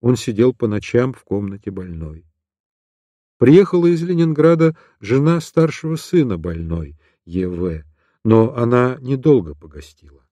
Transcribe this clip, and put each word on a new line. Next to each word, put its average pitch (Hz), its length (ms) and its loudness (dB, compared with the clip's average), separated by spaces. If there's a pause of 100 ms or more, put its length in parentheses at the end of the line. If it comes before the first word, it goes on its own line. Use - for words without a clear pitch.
Он 123 140 2
сидел 120 400 -2
по 117 140 -6
ночам 120 440 -2
в - 120 -20
комнате 101 480 -10
больной. 82 520 -14 (1120)
Приехала 170 480 4
из 170 160 0
Ленинграда 165 720 2 (240)
жена 143 400 0
старшего 160 560 -2
сына 143 400 0
больной, 82 640 -8 (260)
Е 90 240 -4
В, 87 360 -6 (400)
но 113 320 4
она 123 440 0
недолго 127 540 0
погостила. 73 760 -20